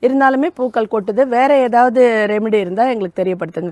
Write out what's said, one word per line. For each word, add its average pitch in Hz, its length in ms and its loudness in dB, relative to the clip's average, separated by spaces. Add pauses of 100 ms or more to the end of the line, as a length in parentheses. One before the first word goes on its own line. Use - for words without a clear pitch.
இருந்தாலுமே 269 520 2
பூக்கள் 233 380 -4
கொட்டுது. 220 360 -2
வேற 262 300 2
ஏதாவது 240 680 2
ரெமெடி 208 260 -2
இருந்தா 196 300 -2
எங்களுக்கு 208 400 -2
தெரியப்படுத்துங்க 180 480 -6